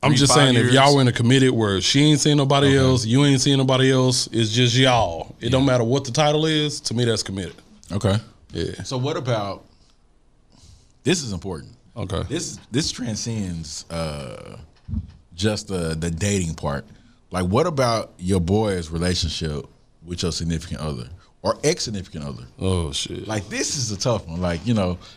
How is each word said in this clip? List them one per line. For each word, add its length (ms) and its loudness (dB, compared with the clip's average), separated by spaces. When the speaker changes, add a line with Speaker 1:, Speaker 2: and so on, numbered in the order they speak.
Speaker 1:
I'm 80 4
Speaker 2:
three, 60 4
Speaker 1:
just 160 4
Speaker 2:
five 100 6
Speaker 1:
saying, 140 4
if 80 4
Speaker 2:
years. 100 4
Speaker 1:
y'all 240 6
in 80 4
a 60 2
committed 400 4
where 280 0
she 220 2
ain't 160 6
seeing 180 2
nobody 320 4
Speaker 2:
Okay. 100 4
Speaker 1:
else, 280 4
you 180 4
ain't 160 4
seeing 180 4
nobody 340 4
else, 400 2
it's 180 0
just 240 2
y'all. 680 2
It 100 -4
don't 120 4
Speaker 2:
Yeah. 100 4
Speaker 1:
matter 120 2
what 200 0
the 60 -10
title 360 2
is. 340 -2
To 140 -6
me, 100 0
that's 180 0
committed. 320 -8
Speaker 3:
Okay. 240 2
Speaker 1:
Yeah. 300 -6
Speaker 3:
So 160 -8
what 180 -2
about, 480 -4
this 180 0
is 100 -8
important. 400 -10
Speaker 1:
Okay. 320 -4
Speaker 3:
This, 300 -8
this 200 -2
transcends, 1000 -8
uh, 680 -10
just 340 -2
the, 260 -4
the 160 -4
dating 440 -2
part. 300 -6
Like, 160 -2
what 200 2
about 520 -2
your 220 0
boy's 500 0
relationship 760 -4
with 180 -10
your 100 -2
significant 480 -6
other 280 -8
or 200 0
ex-significant 600 -4
other? 200 -12
Speaker 1:
Oh, 340 -2
shit. 360 -8
Speaker 3:
Like, 200 -6
this 280 -4
is 160 -6
a 40 -8
tough 300 -2
one. 140 -8
Like, 260 -2
you 80 2
know, 240 0